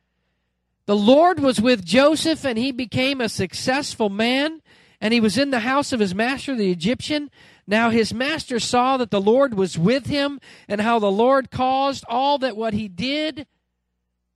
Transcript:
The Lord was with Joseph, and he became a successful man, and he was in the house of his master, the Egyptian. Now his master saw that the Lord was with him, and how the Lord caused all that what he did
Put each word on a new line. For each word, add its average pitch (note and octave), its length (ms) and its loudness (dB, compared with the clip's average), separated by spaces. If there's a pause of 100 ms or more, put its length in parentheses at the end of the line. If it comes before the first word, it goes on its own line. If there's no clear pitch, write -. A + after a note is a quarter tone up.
(880)
The G#3 100 2
Lord D4 420 6
was C4 220 2
with A3 240 2
Joseph, C#4+ 600 2
and A#3+ 140 -2
he C4 140 -2
became B3+ 480 -2
a A3+ 80 -2
successful A#3+ 800 -4
man, C4 520 -2 (400)
and A3 140 0
he A#3+ 60 4
was G#3+ 180 2
in C#4 120 2
the B3 100 0
house C4+ 320 -2
of A#3+ 80 0
his F#3 140 -2
master, B3+ 420 -4
the G3+ 140 0
Egyptian. B3+ 600 -4 (360)
Now A3+ 240 0
his A3 220 0
master C4 460 -4
saw B3 380 0
that B3 140 -4
the G3+ 100 0
Lord A#3 340 2
was F#3 240 -2
with A3+ 280 2
him, C#4+ 340 -4 (260)
and G#3 140 -4
how A#3 180 2
the G3+ 120 2
Lord B3 400 2
caused C4 580 -2
all C4+ 300 0
that A#3+ 180 -4
what A3 180 -4
he G#3+ 140 -6
did C#4 580 -6 (880)